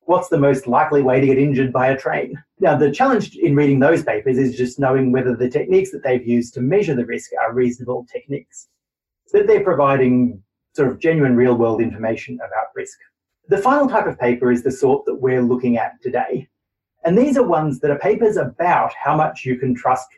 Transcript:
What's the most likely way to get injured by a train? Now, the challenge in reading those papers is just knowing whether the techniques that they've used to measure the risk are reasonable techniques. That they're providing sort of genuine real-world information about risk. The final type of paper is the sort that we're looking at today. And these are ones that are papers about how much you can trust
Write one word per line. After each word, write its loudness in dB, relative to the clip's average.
What's -2
the 0
most 2
likely 2
way 2
to 2
get 2
injured 0
by 0
a 0
train? -6
Now, 2
the 2
challenge -2
in 2
reading 4
those 4
papers -2
is -2
just -4
knowing 0
whether -2
the -2
techniques 0
that -12
they've -2
used 0
to -8
measure 0
the -2
risk -10
are -2
reasonable -4
techniques. -12
That 4
they're 4
providing 2
sort 2
of -8
genuine 2
real-world 2
information -6
about -8
risk. -12
The 2
final 2
type 0
of -6
paper 0
is 0
the 0
sort 0
that -4
we're 0
looking 0
at -6
today. -6
And 2
these 2
are 4
ones 0
that 0
are -4
papers 0
about 0
how -2
much -2
you -2
can -2
trust -2